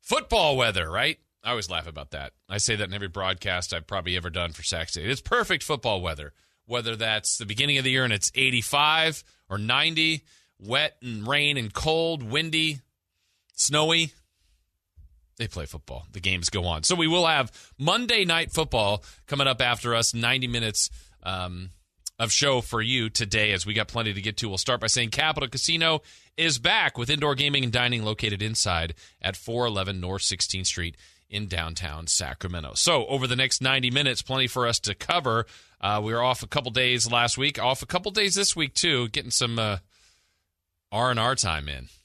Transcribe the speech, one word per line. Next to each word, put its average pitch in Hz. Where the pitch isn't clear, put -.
Football 208
weather, 98
right? 127
I 113
always 104
laugh 82
about 73
that. 71
I 95
say 107
that 101
in 92
every 101
broadcast 92
I've 82
probably 92
ever 87
done 85
for -
Sac 82
State. 87
It's -
perfect 208
football 113
weather, 76
whether 113
that's 110
the 113
beginning 135
of 131
the 131
year 131
and 120
it's 101
eighty-five 147
or 95
ninety, 156
wet 131
and 110
rain 147
and 113
cold, 160
windy, 156
snowy. 160
They -
play 76
football. 65
The 101
games 90
go 92
on. 80
So 180
we 165
will 170
have 147
Monday 208
Night 165
Football 110
coming 139
up 131
after 120
us, 113
ninety 123
minutes, 117
um, 90
of 113
show 139
for 113
you 117
today 107
as 90
we 104
got 107
plenty 110
to 98
get 104
to. 113
We'll 95
start 123
by 113
saying 113
Capital 151
Casino 165
is 160
back 175
with 120
indoor 147
gaming 143
and 120
dining 123
located 107
inside 87
at 92
four 120
eleven 98
North 92
Sixteenth 92
Street 85
in 104
downtown 80
Sacramento. 78
So 156
over 131
the 120
next 131
ninety 131
minutes, 135
plenty 131
for 123
us 117
to 101
cover. 127
Uh, 104
we 110
were 117
off 123
a 113
couple 127
days 123
last 120
week, 139
off 123
a -
couple 190
days 196
this 202
week 151
too, 131
getting 120
some, 117
uh, 107
R 123
and 117
R 123
time 76
in. 65